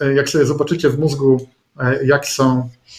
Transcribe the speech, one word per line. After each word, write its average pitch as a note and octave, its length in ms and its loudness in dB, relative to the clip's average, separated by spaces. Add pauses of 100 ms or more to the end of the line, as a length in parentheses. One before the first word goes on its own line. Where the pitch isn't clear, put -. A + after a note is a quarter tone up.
e, C#3 120 0
jak C#3 160 0
sobie D3 160 2
zobaczycie D3 440 0
w B2+ 100 -4
mózgu, C3+ 480 0 (320)
e, C3+ 260 -2
jak C#3 200 2
są, B2+ 440 0 (300)